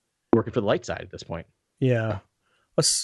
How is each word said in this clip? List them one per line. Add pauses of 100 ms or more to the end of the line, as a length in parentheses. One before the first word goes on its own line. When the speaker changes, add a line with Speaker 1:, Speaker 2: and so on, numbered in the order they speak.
(340)
Speaker 1:
working
for
the
light
side
at
this
point. (320)
Speaker 2:
Yeah. (580)
Ah-, (220)